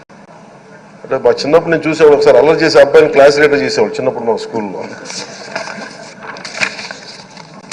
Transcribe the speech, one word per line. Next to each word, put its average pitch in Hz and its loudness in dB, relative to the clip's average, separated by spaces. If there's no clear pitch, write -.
అంటే 135 -4
మా 120 2
చిన్నప్పుడు 160 0
నేను 151 -2
చూసేవాడు, 156 4
ఒకసారి 135 4
అల్లరి 151 4
చేసే 156 4
అబ్బాయిని 151 4
క్లాస్ 143 4
లీడర్ 143 2
చేసేవాడు 117 -2
చిన్నప్పుడు 123 -6
మా 117 -2
స్కూల్లో. 98 -10